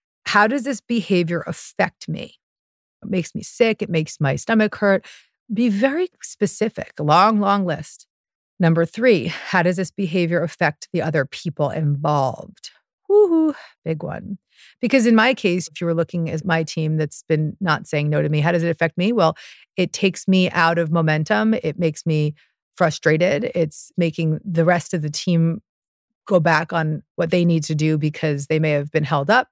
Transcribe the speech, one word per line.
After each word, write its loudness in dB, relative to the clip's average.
how 4
does -2
this -6
behavior -2
affect -6
me? -10
It -12
makes -4
me -8
sick. 0
It -6
makes -4
my 0
stomach 0
hurt. 2
Be 0
very 0
specific. -6
Long, 4
long 0
list. -8
Number 4
three, 2
how -2
does 0
this -4
behavior -2
affect -2
the -2
other -2
people -6
involved? -2
"Woo-hoo, 4
big -4
one." -10
Because 2
in 6
my 4
case, -2
if -20
you -4
were 0
looking -2
at -4
my 0
team -2
that's -4
been -2
not 0
saying -2
no 0
to -2
me, 0
"How 2
does 0
it 0
affect -2
me?" 0
Well, 2
it -2
takes -2
me 4
out 2
of 0
momentum. 2
It -4
makes -2
me 0
frustrated. 0
It's -4
making 0
the 0
rest 0
of -4
the -4
team 0
go 2
back 0
on -2
what -2
they 2
need 2
to -4
do 2
because -2
they 2
may 0
have -2
been 0
held 0
up, 2